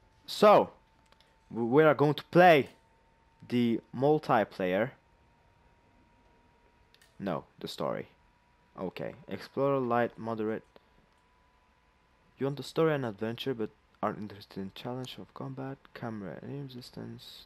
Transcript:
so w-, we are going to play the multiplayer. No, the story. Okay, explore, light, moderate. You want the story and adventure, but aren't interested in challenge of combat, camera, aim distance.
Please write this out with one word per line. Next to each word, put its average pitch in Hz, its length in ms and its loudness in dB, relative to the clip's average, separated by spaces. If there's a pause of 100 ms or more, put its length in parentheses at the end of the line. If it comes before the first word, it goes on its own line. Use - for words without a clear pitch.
(240)
so 180 460 6 (800)
w-, 113 160 -4
we 135 160 6
are 151 120 6
going 143 200 2
to - 160 -12
play 170 400 8 (760)
the 120 340 0 (140)
multiplayer. 117 960 2 (2250)
No, 85 260 -6 (140)
the 82 100 -10
story. 60 380 -6 (760)
Okay, 85 340 -8 (140)
explore, 139 500 -4
light, 120 380 -2
moderate. 110 460 -4 (1800)
You 127 80 -4
want 143 100 -4
the 127 60 -10
story 160 320 0
and 139 100 -2
adventure, 113 480 -6
but 110 180 -6 (300)
aren't 104 180 -2
interested 101 420 -12
in 98 140 -10
challenge 127 440 -10
of 95 160 -18
combat, 135 420 -10 (160)
camera, 104 500 -10
aim 139 260 -12
distance. 117 760 -16